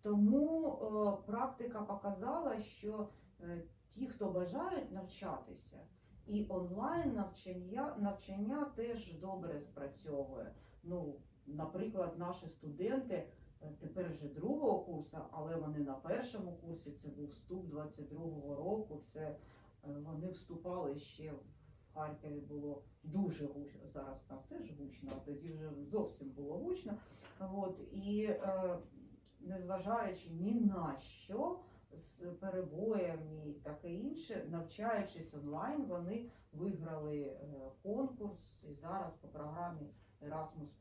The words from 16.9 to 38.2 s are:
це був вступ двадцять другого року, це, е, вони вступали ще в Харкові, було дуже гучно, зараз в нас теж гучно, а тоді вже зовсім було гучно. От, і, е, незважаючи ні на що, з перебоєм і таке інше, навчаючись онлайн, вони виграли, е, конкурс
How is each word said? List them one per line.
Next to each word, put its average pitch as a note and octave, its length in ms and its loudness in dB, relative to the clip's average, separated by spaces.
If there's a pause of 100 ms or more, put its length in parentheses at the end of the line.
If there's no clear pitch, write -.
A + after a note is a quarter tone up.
це - 160 -10
був C#3+ 200 -6
вступ F3+ 400 -6
двадцять D3+ 420 -6
другого D3 460 -4
року, D#3 460 0 (120)
це, D#3 60 -8
е, D3+ 180 -4 (460)
вони D3+ 460 -4
вступали E3+ 680 -2
ще D3+ 360 -8
в C3+ 80 -6 (540)
Харкові, D3+ 460 -4
було D3 440 -4 (200)
дуже D#3+ 420 2
гучно, C#3+ 360 -6 (120)
зараз C3+ 240 -6 (120)
в - 40 -8
нас C3+ 100 -10
теж - 360 -8
гучно, C3+ 360 -8
а - 40 -6
тоді D#3+ 320 -6
вже D#3 180 -4 (140)
зовсім C#3+ 460 0
було C#3+ 280 -6
гучно. D#4 360 0 (460)
От, F#3+ 400 0 (120)
і, G3+ 320 4
е, F#3 560 4 (600)
незважаючи F#3 880 0
ні F3 240 2
на F#3 460 4
що, D#4+ 600 -2 (320)
з - 280 -16 (200)
перебоєм F#3 800 2 (260)
і D3 80 -4
таке D3+ 400 -6
інше, G3 560 -2
навчаючись F3 840 0
онлайн, F3+ 520 0
вони G3 440 -2 (220)
виграли, D#3 680 0
е, C3 180 -2 (460)
конкурс G#3+ 560 0 (240)